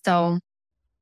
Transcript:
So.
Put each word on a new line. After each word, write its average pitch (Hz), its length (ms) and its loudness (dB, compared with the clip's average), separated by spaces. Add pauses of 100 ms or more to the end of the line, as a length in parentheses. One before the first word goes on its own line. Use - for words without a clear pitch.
So. 175 360 0 (640)